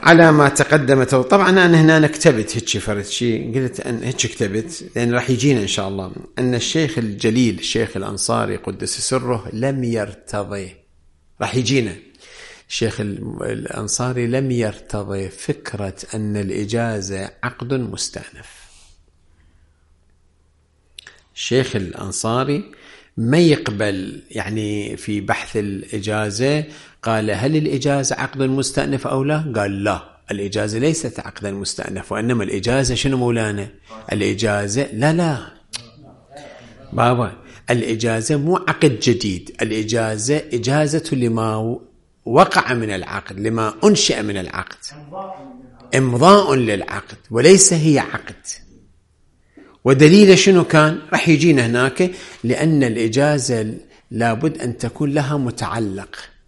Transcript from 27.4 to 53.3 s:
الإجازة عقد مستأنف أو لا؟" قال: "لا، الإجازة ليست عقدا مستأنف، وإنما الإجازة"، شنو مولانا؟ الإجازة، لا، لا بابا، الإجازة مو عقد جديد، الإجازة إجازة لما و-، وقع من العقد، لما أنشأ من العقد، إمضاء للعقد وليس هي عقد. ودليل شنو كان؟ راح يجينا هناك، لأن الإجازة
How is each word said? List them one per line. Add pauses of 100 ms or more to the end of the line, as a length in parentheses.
الإجازة
عقد
مستأنف
أو
لا؟"
قال:
"لا، (280)
الإجازة
ليست
عقدا
مستأنف،
وإنما
الإجازة"،
شنو
مولانا؟ (440)
الإجازة،
لا،
لا (1500)
بابا، (380)
الإجازة
مو
عقد
جديد،
الإجازة (120)
إجازة
لما
و-، (440)
وقع
من
العقد،
لما (100)
أنشأ
من
العقد، (1160)
إمضاء
للعقد (140)
وليس
هي
عقد. (1500)
ودليل
شنو
كان؟ (120)
راح
يجينا
هناك، (320)
لأن
الإجازة (380)